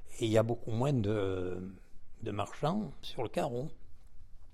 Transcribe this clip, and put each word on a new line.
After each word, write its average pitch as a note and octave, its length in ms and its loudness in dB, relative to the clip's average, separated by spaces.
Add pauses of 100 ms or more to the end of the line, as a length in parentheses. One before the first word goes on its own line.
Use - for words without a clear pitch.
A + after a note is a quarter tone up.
(200)
et A#2+ 60 2
il G#2+ 60 4
y A2 60 8
a A2 60 10
beaucoup A#2 280 0
moins C3 220 4
de, F#2+ 800 2 (480)
de G#2 100 -2
marchands D3 600 0 (100)
sur - 220 -4
le G#2+ 60 -2
carreau. B2 400 -2 (840)